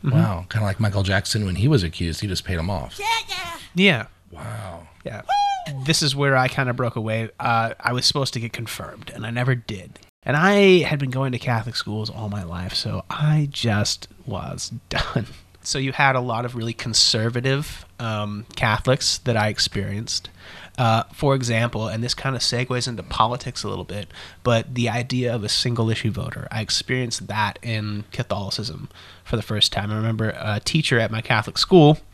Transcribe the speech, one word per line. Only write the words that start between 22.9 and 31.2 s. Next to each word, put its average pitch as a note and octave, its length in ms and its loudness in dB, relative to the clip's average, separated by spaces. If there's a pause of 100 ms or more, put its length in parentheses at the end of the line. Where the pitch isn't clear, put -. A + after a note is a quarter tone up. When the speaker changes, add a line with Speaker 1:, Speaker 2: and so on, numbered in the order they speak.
Speaker 1:
politics A#2 640 -2
a G#2 40 -4
little F#2+ 160 -6
bit, G2+ 240 -10 (360)
but A#2+ 300 2
the A#2+ 140 0
idea A#2+ 460 -2
of A2+ 100 -4
a G#2+ 40 -4
single A#2 420 0
issue A2 200 0
voter, - 400 -6
I A2+ 100 -4
experienced A#2 680 -2
that G#2 360 -2
in G#2 500 -4
Catholicism G2 760 -6 (360)
for - 120 -4
the G#2 60 -2
first - 300 0
time. G#2 180 -2
I G#2+ 60 -2
remember A2 420 0
a G#2 220 -2
teacher - 400 2
at A2 100 0
my A2 100 -4